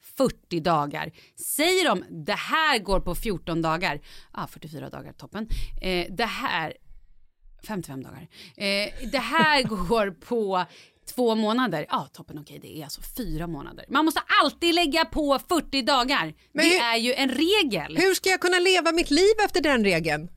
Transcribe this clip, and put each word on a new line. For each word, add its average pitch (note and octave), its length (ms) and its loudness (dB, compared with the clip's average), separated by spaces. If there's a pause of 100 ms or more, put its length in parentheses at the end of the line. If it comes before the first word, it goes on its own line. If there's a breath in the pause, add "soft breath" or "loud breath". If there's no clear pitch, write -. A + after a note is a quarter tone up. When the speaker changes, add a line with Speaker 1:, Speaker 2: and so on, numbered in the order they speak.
(180)
Speaker 1:
fyrtio F3+ 420 -2
dagar." D#3 520 0 (440 soft breath)
Säger F4+ 300 2
de: G#3 180 2 (220)
"Det G3+ 80 -4
här C#4+ 460 0
går F#3+ 200 0
på F3 160 -4
fjorton E3+ 460 -4
dagar." D#3+ 380 -2 (340 loud breath)
Ja, E3+ 140 -8
fyrtiofyra C#3+ 420 -14
dagar, C#3 240 -16
toppen. G#3 340 -12 (340 loud breath)
Eh, F3+ 280 -2
det G3 160 -2
här, F#3+ 480 -4 (920)
femtiofem C3+ 360 -8
dagar. - 240 -18 (300 loud breath)
Eh, G#3 540 -2
"Det C4+ 60 0
här C#4+ 460 4
<laughs> G3+ 240 -2
går G#3 240 2
på F#3+ 540 -2 (500 soft breath)
två A#3 200 2
månader." A3 540 0
Ja, E3 240 -4
toppen, - 260 -16
okej, D3 220 -18
det - 180 -16
är D#3 40 -12
alltså - 180 -14 (160)
fyra E3+ 300 -6
månader. C#3+ 420 -12
Man D4 160 2
måste E4 160 0 (220)
alltid E4 320 0
lägga E4 300 2
på C#4+ 340 0 (100)
fyrtio C#4 320 0
dagar. B3 520 0 (200 soft breath)
Speaker 2:
Men D#4 120 2
Speaker 1:
Det E4+ 60 6
Speaker 2:
hur, F4+ 100 4
Speaker 1:
är A#3 160 2
ju A#3+ 160 2
en C4+ 160 0
regel. C4 680 0
Speaker 2:
hur F#4 160 4
ska F#4 160 0
jag F#4 120 2
kunna F4+ 180 4
leva F4 320 4
mitt E4 200 2
liv F#4 220 6 (120)
efter F#4+ 160 0
den C#4 220 4
regeln? E3 540 0